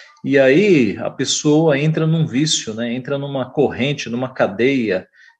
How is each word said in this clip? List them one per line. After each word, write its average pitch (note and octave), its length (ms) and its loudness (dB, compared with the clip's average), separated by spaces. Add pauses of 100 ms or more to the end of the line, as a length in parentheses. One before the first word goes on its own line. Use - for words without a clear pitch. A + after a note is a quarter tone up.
(240)
E C3+ 140 2
aí C3+ 600 4
a G2 120 -6
pessoa D3 680 0
entra D#3+ 280 0
num D#3+ 180 2
vício, B2 480 -2
né? A#2 200 -6
Entra C3 240 -6
numa C#3 320 -6
corrente, C3 600 -2
numa B2+ 240 -6
cadeia A2+ 720 0 (320)